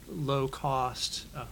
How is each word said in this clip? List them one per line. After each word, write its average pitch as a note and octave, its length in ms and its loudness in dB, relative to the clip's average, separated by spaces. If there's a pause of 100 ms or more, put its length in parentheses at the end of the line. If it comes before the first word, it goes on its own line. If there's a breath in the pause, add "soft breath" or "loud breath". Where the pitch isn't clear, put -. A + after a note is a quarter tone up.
(100)
low C#3 380 2
cost, - 800 0 (100)
um, B2 160 -6